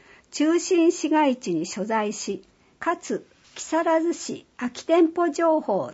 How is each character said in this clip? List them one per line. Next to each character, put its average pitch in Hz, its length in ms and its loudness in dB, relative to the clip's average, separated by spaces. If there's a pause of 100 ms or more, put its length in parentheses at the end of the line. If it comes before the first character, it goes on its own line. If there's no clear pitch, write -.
(300)
中 320 280 2
心 339 340 4
市 - 180 -4
街 302 260 4
地 196 180 -4
に 156 100 -2
所 196 200 -6
在 214 280 -2
し、 - 320 -8 (340)
か 339 180 -2
つ - 300 -6 (280)
木 - 80 -14
更 330 380 2
津 339 140 0
市 - 320 -10 (100)
空 247 140 -6
き - 140 -16
店 330 240 4
舗 339 220 0
情 320 300 2
報 170 340 -2